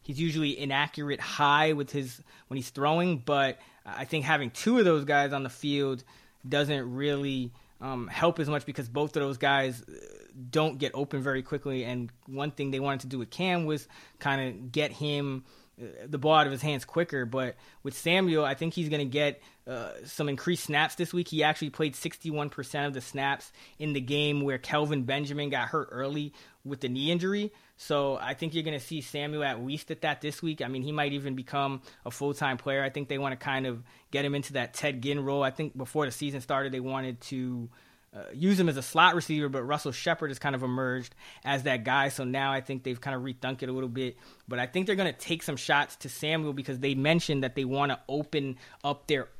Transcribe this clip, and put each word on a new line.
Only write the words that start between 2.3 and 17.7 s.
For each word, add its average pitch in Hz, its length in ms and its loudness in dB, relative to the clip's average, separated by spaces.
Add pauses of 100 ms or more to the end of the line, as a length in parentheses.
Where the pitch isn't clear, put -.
when 131 100 -6
he's 123 140 -6
throwing. 160 480 4
But 135 400 4 (260)
I 127 200 -8
think 151 200 -2
having 143 240 2
two 240 300 4
of 208 60 8
those 151 200 6
guys 143 260 4
on 139 120 -2
the 127 60 -4
field 139 540 -2 (440)
doesn't 139 480 0
really, 139 580 0 (260)
um, 123 280 -6
help 170 320 2
as 147 100 0
much 147 160 0
because 135 220 -6
both 147 280 -2
of 151 60 2
those 139 160 -2
guys, 135 460 4
uh, - 100 -18 (560)
don't 156 280 2
get 135 160 0
open 143 280 -2
very 131 220 0
quickly. 135 400 -4
And 120 280 -4 (160)
one 143 240 -4
thing 139 200 -4
they 135 80 -2
wanted 135 220 0
to 135 60 -12
do 127 120 -4
with 113 100 -6
Cam 175 360 0
was 151 220 -2 (340)
kinda 135 300 0
get 123 400 -2
him, 143 520 -2 (380)
uh, 120 40 -12 (200)
the 147 120 -6
ball 151 180 6
out 151 100 10
of 139 60 0
his 131 100 -4
hands 143 240 -2
quicker. 147 400 0
But 127 320 -2 (260)